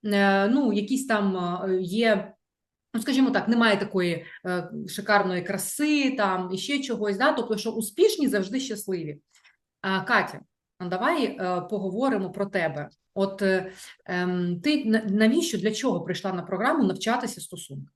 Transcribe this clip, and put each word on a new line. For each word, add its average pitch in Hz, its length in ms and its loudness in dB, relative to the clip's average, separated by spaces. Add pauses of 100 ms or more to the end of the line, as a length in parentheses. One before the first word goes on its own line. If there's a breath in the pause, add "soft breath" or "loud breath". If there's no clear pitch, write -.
е, 196 420 4
ну, 254 260 4
якісь 214 340 0
там, 196 300 2 (280)
е, 190 160 0
є, 208 520 0 (600)
ну, 226 80 -2
скажімо 262 280 4
так, - 180 0
немає 226 300 4
такої, 180 480 -2 (200 loud breath)
е, 180 240 -4 (200)
шикарної 196 520 0
краси, 277 760 0
там, 185 360 0
і 190 40 -4
ще 285 220 -2
чогось, 208 380 -4
да? 269 160 4
Тобто, 226 240 -2
що 220 140 -6
успішні 285 560 2
завжди 196 320 0
щасливі. 180 580 -6 (640 soft breath)
А, 190 200 0
Катя, 185 380 0 (400)
ну, 180 100 -6
давай, 254 360 0
е, 180 440 -2
поговоримо 196 640 -2
про 196 140 -4
тебе. 160 440 -2 (300)
От, 196 220 0
е, 190 300 2 (340 loud breath)
ем, 180 580 -2
ти - 220 0
на-, 220 240 4
навіщо, 220 480 2
для 202 140 0
чого 214 300 -2
прийшла 185 320 -4
на 175 80 -4
програму 240 420 0
навчатися 220 580 -2
стосункам? - 540 -14